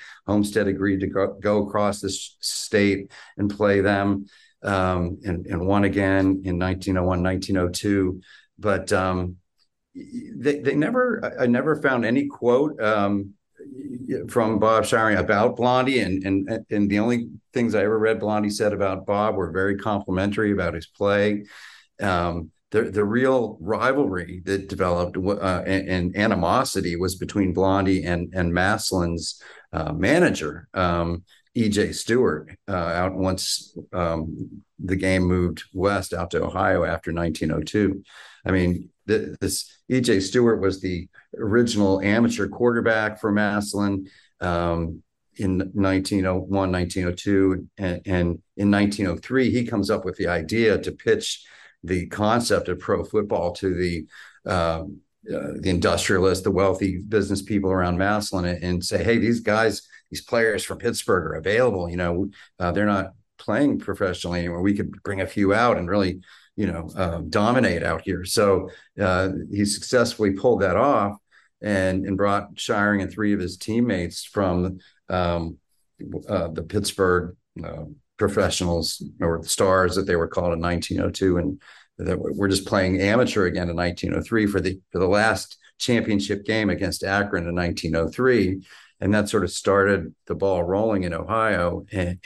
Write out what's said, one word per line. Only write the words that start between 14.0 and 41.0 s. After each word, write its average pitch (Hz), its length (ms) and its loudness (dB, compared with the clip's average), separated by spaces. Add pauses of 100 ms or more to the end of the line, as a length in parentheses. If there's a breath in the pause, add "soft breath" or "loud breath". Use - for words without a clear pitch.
from 110 300 2
Bob 110 280 4
Shiring 110 340 4
about 104 360 2
Blondie, 127 440 2
and, 92 260 -2
and, 98 460 -2
and 104 180 2
the 104 80 2
only 120 320 0 (240)
things 117 220 0
I 98 80 4
ever 107 160 2
read 110 200 2
Blondie 104 300 0
said 104 240 0
about 95 320 -2
Bob 104 300 0
were 87 160 -2
very 95 260 0
complimentary 101 760 0
about 90 220 0
his 85 140 -10
play. 104 580 0 (560 loud breath)
Um, 87 480 0 (220)
the, 110 120 2
the 101 220 0
real 120 560 2
rivalry 98 840 0
that 98 220 -2
developed, 90 460 0
w-, 95 240 -2
uh, 92 300 -2
and, 95 200 0
and 92 300 -2
animosity 95 800 0
was 90 200 -2
between 95 380 -2
Blondie 95 500 2
and, 87 300 -4
and 87 180 0
Massillon's, 87 920 -2 (320 loud breath)
uh, 78 200 -4
manager, 92 800 0
um, 85 500 0 (300 soft breath)
E 113 160 2
J 101 220 2
Stewart, 110 580 0 (180)
uh, 98 60 -4
out 87 400 -2
once, - 640 -4 (160)
um, 82 720 -4 (160)
the 92 160 -2
game 92 280 2
moved 90 400 0 (100)
west 95 400 0
out 85 180 -6
to - 120 0
Ohio 92 420 2
after 82 260 -4
nineteen 82 400 -2
oh 78 100 -2
two. 98 420 0 (420 loud breath)
I 92 60 -2
mean, 90 380 0 (160)
th-, 104 360 0
this - 380 -6 (100)
E 127 100 2
J 117 220 4
Stewart 113 400 2
was 95 180 0
the 90 300 -6 (280 soft breath)